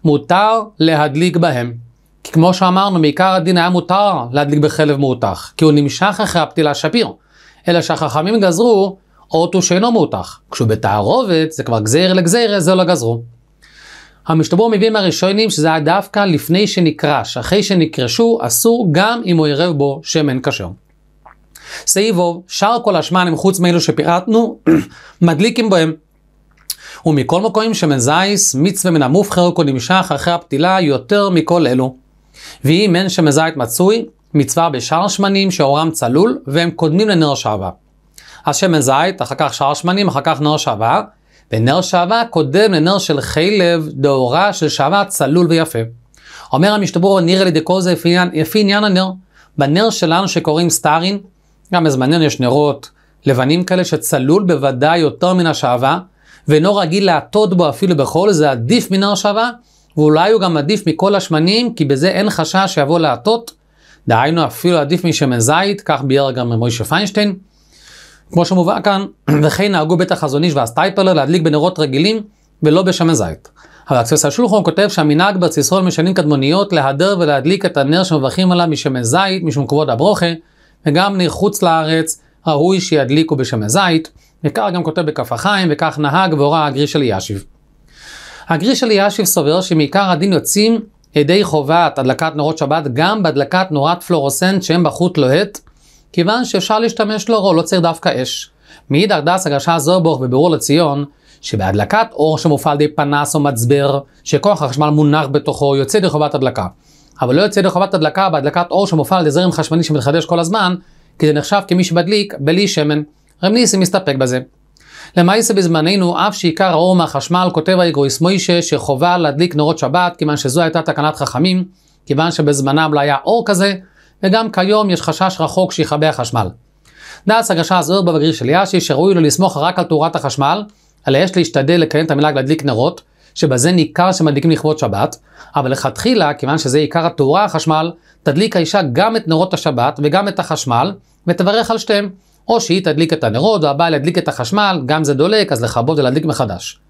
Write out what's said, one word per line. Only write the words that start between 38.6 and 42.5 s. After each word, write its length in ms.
זית, 400
אחר 160
כך 160
שאר 200
שמנים, 340
אחר 160
כך 180
נר 160
שעווה, 440
ונר 300
שעווה 480
קודם 440